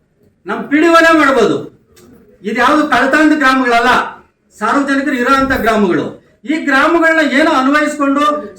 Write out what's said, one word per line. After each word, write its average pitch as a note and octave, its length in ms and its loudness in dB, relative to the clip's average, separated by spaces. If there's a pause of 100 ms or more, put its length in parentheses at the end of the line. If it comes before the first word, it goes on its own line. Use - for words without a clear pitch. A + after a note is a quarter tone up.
(460)
ನಮ್ G#3+ 140 -8 (100)
ಪಿ C#4+ 120 2
ಡಿ E4+ 140 4
ಒನೇ E4 240 6
ಮಾಡ್ಬೋದು. B3 360 2 (920)
ಇದು A#3 160 -6
ಯಾವ್ದು D4 180 2 (100)
ತಳತಾಂದ D4 500 2
ಗ್ರಾಮಗಳಲ್ಲ, B3 480 0 (680)
ಸಾರ್ವಜನಿಕರು C4+ 640 -2
ಇರೋಂಥ C4+ 300 0 (120)
ಗ್ರಾಮಗಳು. G#3 420 0 (440)
ಈ D#4 40 -2 (140)
ಗ್ರಾಮಗಳನ್ನ D#4+ 540 2 (160)
ಏನೋ D#4+ 120 2 (100)
ಅನ್ವಯಿಸ್ಕೊಂಡು C#4+ 640 -2 (360)